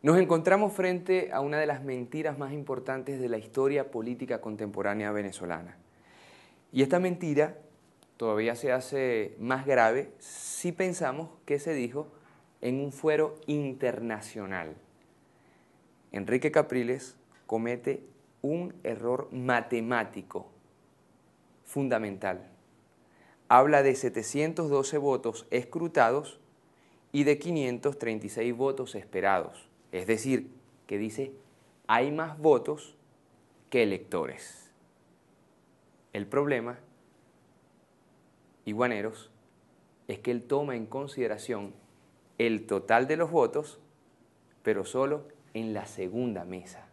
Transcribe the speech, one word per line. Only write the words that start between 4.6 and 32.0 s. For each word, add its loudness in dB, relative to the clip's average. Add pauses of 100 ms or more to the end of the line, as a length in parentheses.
venezolana. -6 (960)
Y 4
esta 4
mentira 0 (580)
todavía 0
se 0
hace 0
más -2
grave 4
si -8
pensamos -4 (180)
que 0
se -4
dijo -4 (540)
en -2
un -4
fuero 2 (100)
internacional. -4 (1400)
Enrique 0
Capriles 0 (320)
comete -4 (360)
un -4
error -4
matemático -2 (1120)
fundamental. -4 (960)
Habla 10
de 6
setecientos -2
doce 2
votos 0
escrutados 2 (720)
y 2
de 4
quinientos -2
treinta -4
y -8
seis -2
votos -2
esperados. -2 (240)
Es -6
decir, 0 (360)
que -6
dice, -6 (520)
"Hay 4